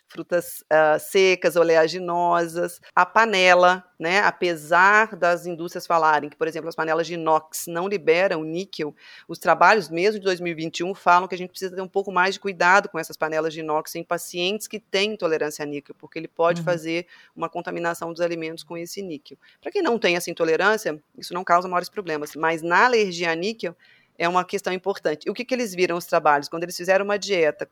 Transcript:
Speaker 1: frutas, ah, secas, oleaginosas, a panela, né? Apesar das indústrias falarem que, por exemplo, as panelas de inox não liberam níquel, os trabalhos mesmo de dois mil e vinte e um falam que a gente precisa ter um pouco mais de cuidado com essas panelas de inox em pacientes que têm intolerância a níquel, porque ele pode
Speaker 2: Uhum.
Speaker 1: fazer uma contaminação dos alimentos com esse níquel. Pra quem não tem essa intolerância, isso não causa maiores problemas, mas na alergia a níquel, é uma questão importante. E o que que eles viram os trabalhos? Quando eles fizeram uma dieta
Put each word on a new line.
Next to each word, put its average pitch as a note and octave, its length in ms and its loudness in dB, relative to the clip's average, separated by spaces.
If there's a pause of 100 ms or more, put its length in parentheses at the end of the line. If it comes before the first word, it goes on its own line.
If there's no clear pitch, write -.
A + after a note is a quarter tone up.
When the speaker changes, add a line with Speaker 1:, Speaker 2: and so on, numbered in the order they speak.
Speaker 1:
frutas, - 600 -6
ah, D#3 300 4
secas, F#3 560 2
oleaginosas, E3+ 1200 0 (160)
a F3+ 80 6
panela, F#3 800 4 (160)
né? F3 200 0
Apesar F3+ 960 4
das F3 320 0
indústrias E3+ 400 -8
falarem D#3 420 2
que, - 80 -20
por D#3+ 100 -2
exemplo, D#3+ 220 -8
as D#3+ 60 -10
panelas D#3+ 320 -2
de F3 80 -8
inox D#3+ 500 -2
não E3+ 220 -4
liberam F3 560 0
níquel, D#3+ 520 -8 (320)
os E3+ 120 -12
trabalhos E3+ 500 4
mesmo F#3+ 300 0
de F#3+ 60 -8
dois F3+ 140 -2
mil F3 120 -4
e D#3+ 40 -6
vinte D#3+ 240 -8
e E3+ 40 -4
um F#3+ 100 -4
falam F3+ 340 2
que F#3+ 60 -10
a F#3 40 -6
gente F3+ 120 -10
precisa F3+ 260 -10
ter F#3+ 60 -8
um F#3 60 -8
pouco G3 240 -4
mais F#3 240 2
de - 40 -12
cuidado F#3 500 2
com E3 100 -6
essas D#3+ 180 -8
panelas D#3 360 -2
de D#3+ 80 -12
inox D#3 340 -2
em E3+ 80 -8
pacientes F3+ 640 -4
que G#3+ 120 -12
têm G3+ 340 -2
intolerância D#3 500 -2
a - 20 -6
níquel, C#3+ 320 -10
porque D#3 220 -14
ele D#3+ 80 -10
pode E3+ 340 0
Speaker 2:
Uhum. E3 40 -6
Speaker 1:
fazer E3 420 -2 (280)
uma E3 140 -6
contaminação E3+ 640 -6
dos E3 80 -6
alimentos E3 420 -4
com E3+ 140 -12
esse E3+ 240 -12
níquel. D#3 340 -12 (240)
Pra - 120 -12
quem G4+ 100 -2
não A#3+ 160 0
tem F3+ 180 2
essa E3+ 140 -4
intolerância, E3 720 0 (160)
isso - 160 -16
não F3+ 100 -4
causa F3+ 240 2
maiores F3+ 220 -4
problemas, D#3 460 -8
mas D#3+ 260 -2
na F3 240 2
alergia F3+ 460 0
a D#3+ 40 -2
níquel, F#3 400 -6 (400)
é E3+ 140 -2
uma F3+ 160 0
questão F#3+ 260 -6
importante. F#3 540 -4
E A3 60 -4
o - 20 -2
que A#3+ 100 -8
que B3+ 120 -4
eles A#3 180 -4
viram F3 240 0
os E3 80 -10
trabalhos? D3+ 420 2
Quando E3 140 -8
eles F3 160 -8
fizeram F#3+ 260 0
uma G#3 140 -2
dieta F3 540 0